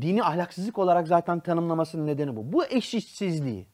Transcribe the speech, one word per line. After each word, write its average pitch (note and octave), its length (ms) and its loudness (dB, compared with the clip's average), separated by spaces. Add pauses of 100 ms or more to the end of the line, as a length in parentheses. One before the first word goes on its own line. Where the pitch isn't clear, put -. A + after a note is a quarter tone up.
dini F#3 220 2
ahlaksızlık F3+ 560 -2
olarak F3 300 4
zaten F3 320 2
tanımlamasının E3 680 0
nedeni C#3+ 300 -2
bu. A2+ 160 -8
Bu D#4+ 120 2
eşitsizliği E3 1080 -4